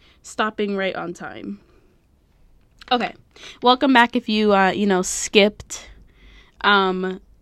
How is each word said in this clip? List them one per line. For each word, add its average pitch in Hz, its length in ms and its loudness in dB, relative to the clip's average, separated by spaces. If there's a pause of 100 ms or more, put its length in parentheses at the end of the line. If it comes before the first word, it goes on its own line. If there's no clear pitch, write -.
(220)
stopping 214 540 -4
right 190 200 -4
on 170 160 -10
time. 202 480 -14 (1300)
Okay, 233 240 -2 (480)
welcome 254 300 2
back 240 240 4
if 240 120 -6
you, 214 240 2
uh, 190 180 4
you 202 160 -2
know, 185 140 2
skipped, - 880 -2 (720)
um, 185 600 0 (220)